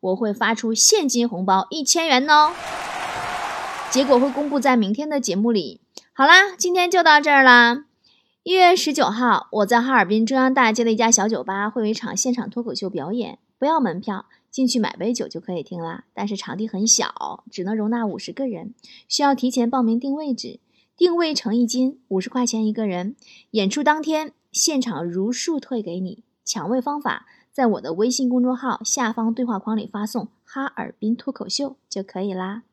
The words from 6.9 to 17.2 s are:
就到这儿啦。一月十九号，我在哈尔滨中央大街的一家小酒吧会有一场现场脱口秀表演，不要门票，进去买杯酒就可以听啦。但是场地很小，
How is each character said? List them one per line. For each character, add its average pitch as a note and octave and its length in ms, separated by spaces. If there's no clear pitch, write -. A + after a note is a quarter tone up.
就 F4+ 120
到 D4+ 180
这 D4 100
儿 C#4 140
啦。 A#3+ 400
一 F4 100
月 F4+ 200
十 D4+ 200
九 D4+ 100
号， G#3+ 460
我 G#3 160
在 A#3 140
哈 C4 120
尔 G#3+ 140
滨 G#3+ 180
中 C4 120
央 C4 180
大 B3 180
街 A#3 100
的 A3+ 100
一 A3 40
家 A3+ 140
小 G#3+ 180
酒 A3 160
吧 G3 240
会 A3+ 140
有 G#3+ 40
一 A3 80
场 A3 220
现 B3 160
场 B3 180
脱 A#3+ 120
口 A#3 120
秀 F#3+ 160
表 D#3 220
演， A3 260
不 C4 60
要 D#4 160
门 F3+ 200
票， G3 260
进 C4 160
去 A#3+ 120
买 - 180
杯 A#3 180
酒 - 120
就 E3 140
可 F3+ 140
以 D#3+ 80
听 F3 180
啦。 E3 320
但 G3+ 160
是 G3+ 80
场 - 220
地 A3 100
很 G3+ 180
小， - 640